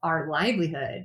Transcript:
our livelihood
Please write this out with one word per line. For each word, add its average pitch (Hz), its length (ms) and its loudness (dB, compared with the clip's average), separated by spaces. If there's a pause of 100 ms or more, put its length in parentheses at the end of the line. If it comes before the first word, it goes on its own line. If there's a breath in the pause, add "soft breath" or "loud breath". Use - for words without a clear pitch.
our 160 260 0
livelihood 165 760 0